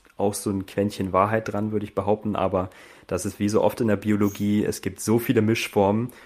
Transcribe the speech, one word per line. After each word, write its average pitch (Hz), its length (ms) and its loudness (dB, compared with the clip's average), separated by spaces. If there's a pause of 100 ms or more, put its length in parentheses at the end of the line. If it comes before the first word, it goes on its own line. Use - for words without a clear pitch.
(160)
auch 104 180 0
so - 160 -4
ein 98 160 -2
Quäntchen 101 460 -2
Wahrheit 107 400 2
dran, 107 220 -4
würde 104 120 -2
ich - 80 -16
behaupten, 101 440 -2
aber 92 320 0 (380)
das 87 180 -4
ist 98 140 -8
wie 104 100 0
so 107 120 2
oft 104 200 2
in 117 60 2
der 104 80 4
Biologie, 104 720 0
es - 160 -4
gibt 92 180 -8
so 110 180 2
viele 110 240 2
Mischformen 107 680 2 (140)